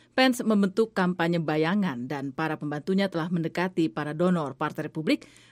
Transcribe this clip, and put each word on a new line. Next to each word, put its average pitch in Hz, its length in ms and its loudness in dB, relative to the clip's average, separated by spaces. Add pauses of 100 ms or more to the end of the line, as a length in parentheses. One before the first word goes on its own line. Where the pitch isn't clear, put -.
(120)
Pence 254 320 2
membentuk 214 480 2
kampanye 175 480 0
bayangan 156 720 0
dan 139 240 -6
para 156 240 -2
pembantunya 151 480 0
telah 170 240 -4
mendekati 170 560 0
para 147 240 -6
donor 160 480 0
Partai 151 320 -4
Republik 165 320 -2 (280)